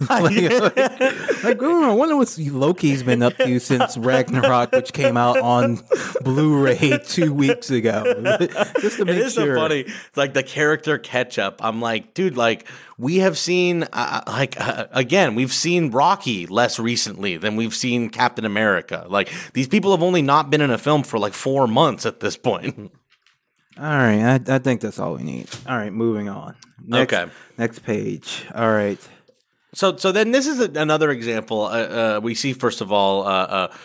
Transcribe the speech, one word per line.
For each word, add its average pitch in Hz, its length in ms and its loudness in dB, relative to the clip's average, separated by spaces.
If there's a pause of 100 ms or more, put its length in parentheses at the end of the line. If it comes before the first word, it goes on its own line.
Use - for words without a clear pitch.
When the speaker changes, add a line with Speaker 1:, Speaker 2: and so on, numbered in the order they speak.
Speaker 1:
<laughs> 135 100 -2
Like, 202 260 2
Speaker 2:
<laughs> 254 1080 2
Speaker 1:
like, 233 180 2
"Oh, 311 280 4
I 202 40 2
wonder 294 220 2
what 262 220 2
Loki's 143 640 0
been 120 200 2
up 120 160 2
to 127 220 2
since 131 360 0
Ragnarok, 127 760 2
which 127 200 0
came 131 240 0
out 123 240 4
on 120 400 2 (220)
<laughs> - 200 -6
Blu-ray 139 840 4
two 156 260 0
weeks 139 380 0
ago." 110 340 2
<laughs> 110 340 0 (420)
Just 220 160 -2
to 214 60 -2
Speaker 2:
It 185 40 0
Speaker 1:
make 180 100 0
Speaker 2:
is 240 180 0
so 240 100 0
Speaker 1:
sure. 139 120 2
Speaker 2:
funny. 156 260 0
It's - 340 -12
like 139 180 0
the 135 80 2
character 151 560 0
catch-up. 120 680 -4
I'm 110 160 -2
like, 113 340 -4
"Dude, 180 220 -2
like, 117 300 0 (320)
we 143 200 0
have 190 200 2
seen, 175 540 0
uh, - 340 -4
like, 123 340 -4
uh, 120 320 -4
again, 131 440 0
we've 131 160 0
seen 170 400 0
Rocky 131 540 0
less 110 340 0
recently 104 560 -4
than 104 200 -4
we've 113 180 -2
seen 120 360 -2
Captain 120 340 -2
America." 98 640 -2
Like, 98 240 -2 (200)
these 131 160 -2
people 202 240 2
have 165 100 2
only 180 200 2
not 143 280 2
been 147 100 2
in 143 100 2
a 113 80 0
film 147 260 2
for, - 140 -4
like, 101 140 -2
four 135 360 0
months 123 360 2
at - 160 -4
this 98 160 -4
point. 101 600 -6
<laughs> - 40 -20 (760)
Speaker 1:
All 135 80 -14
right, 123 640 4
I, 131 60 2
I 131 60 2
think 127 220 0
that's 104 180 -8
all 80 160 -4
we 62 80 -10
need. 64 240 -10 (200)
All 127 80 -4
right, 104 160 -6
moving 107 360 -2
on. - 260 -14 (320)
Next, 120 260 0
Speaker 2:
Okay. 87 200 -2 (260)
Speaker 1:
next 117 220 -4
page. 104 640 -6 (100)
All 113 160 0
right. 104 300 0 (720)
Speaker 2:
So, 190 240 0
so 190 160 0
then 214 180 2
this 269 160 4
is 285 140 -2
a, 202 100 0 (100)
another 156 300 2
example. 113 520 -2
Uh, 107 560 0
uh, - 40 -2
we 113 140 -4
see, 139 160 -4
first 123 280 -2
of 101 120 -4
all, 98 340 2
uh, 95 200 0
uh, 95 280 -2 (100)